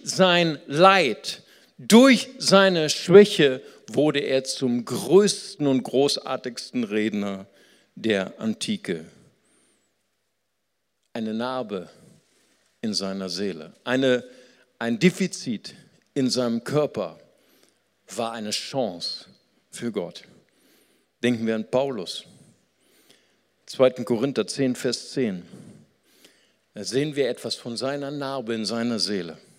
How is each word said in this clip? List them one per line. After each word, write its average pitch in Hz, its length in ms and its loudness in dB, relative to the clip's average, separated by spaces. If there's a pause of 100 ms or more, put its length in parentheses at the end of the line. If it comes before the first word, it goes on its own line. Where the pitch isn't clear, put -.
sein 175 600 2
Leid, 165 760 2 (360)
durch 233 580 6
seine 185 540 4
Schwäche 175 720 6 (240)
wurde 143 340 0
er 131 240 0
zum 120 400 -2
größten 147 800 2
und 131 160 2
großartigsten 131 1000 -4
Redner 104 640 -4 (480)
der 104 440 -2
Antike. 101 680 -6 (2000)
Eine 110 180 -6
Narbe 113 560 -6 (920)
in 110 140 -4
seiner 95 340 -6
Seele, 87 440 -8 (100)
eine, 127 400 2 (560)
ein 117 220 -4
Defizit - 720 -2 (400)
in 131 160 0
seinem 117 320 -2
Körper 120 560 -4 (960)
war 117 160 -4
eine 110 200 -8
Chance 104 760 -8 (440)
für 117 200 -10
Gott. 90 320 -10 (1000)
Denken 117 220 0
wir 110 100 0
an 110 120 -8
Paulus. 127 560 -4 (1400)
Zweiten 127 380 2
Korinther 117 420 -2
zehn, 131 300 -2
Vers - 340 -6
zehn. 101 320 -4 (1300)
Da 104 100 -14
sehen 135 320 -2
wir 135 120 0
etwas 120 280 -6
von 117 200 -12
seiner 139 360 -6
Narbe 135 420 -6
in 110 100 -4
seiner 113 360 -2
Seele. 95 380 -4 (200)